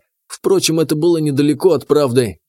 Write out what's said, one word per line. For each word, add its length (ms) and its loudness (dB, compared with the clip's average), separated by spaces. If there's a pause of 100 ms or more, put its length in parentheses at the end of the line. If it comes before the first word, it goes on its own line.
(280)
Впрочем, 540 -2
это 140 -2
было 220 0
недалеко 540 0
от 160 -2
правды. 600 0